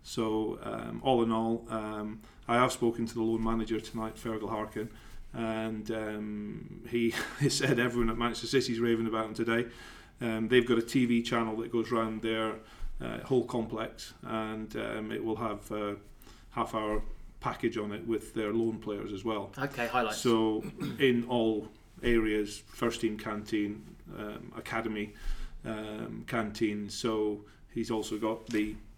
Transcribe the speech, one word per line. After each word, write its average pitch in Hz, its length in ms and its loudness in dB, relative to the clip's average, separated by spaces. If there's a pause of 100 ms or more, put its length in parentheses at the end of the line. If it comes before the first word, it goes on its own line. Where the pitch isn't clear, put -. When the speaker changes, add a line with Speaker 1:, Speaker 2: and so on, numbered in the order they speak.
Speaker 1:
So, 110 580 0
um, 113 420 -6
all 127 180 6
in 117 80 4
all, 113 380 2
um, 107 520 -4 (280)
I 120 80 4
have 127 160 6
spoken 117 340 2
to - 80 -8
the 117 80 0
loan 113 200 2
manager 110 380 2
tonight, 110 360 -6
Fergal 107 320 -4
Harkin, 110 400 -2 (460)
and, 113 560 -4
um, 107 1000 -6
he, 117 260 2 (120)
<laughs> - 140 -10
he 143 80 6
said 127 300 4
everyone 120 320 4
at 120 80 -2
Manchester 120 300 0
City's 123 320 2
raving 113 260 4
about 110 200 0
him 107 80 -8
today. 117 320 2 (540)
Um, 113 280 0
they've 120 180 8
got 117 120 6
a 117 40 4
T 127 240 4
V 117 160 4
channel 113 340 2
that 113 160 -4
goes 113 180 2
round 110 320 0
their, 110 340 0 (440)
uh, 120 240 -4
whole 123 200 4
complex, - 680 -4 (100)
and, 110 540 -4
um, 110 340 -4
it 113 140 -4
will 110 120 0
have 104 360 -4
a 104 240 -2 (540)
half-hour 107 520 0 (380)
package 117 360 0
on 104 160 -2
it 104 140 -6
with 113 280 -2
their 107 180 0
loan 113 260 2
players 104 340 -6
as 98 120 -6
well. 104 340 -2
Speaker 2:
Okay, 131 300 -2
highlights. 113 300 2
Speaker 1:
So, 110 440 4 (180)
<clears throat> - 180 -4
in 120 300 6
all 110 400 2 (340)
areas, 107 640 4
first - 340 0
team 107 180 2
canteen, 104 640 -2 (360)
um, 110 380 -8
academy, 110 580 -4 (500)
um, 110 640 -6
canteen. 104 640 0
So 107 500 0 (320)
he's 113 180 -2
also 110 280 0
got 110 280 -2
the 107 280 0 (240)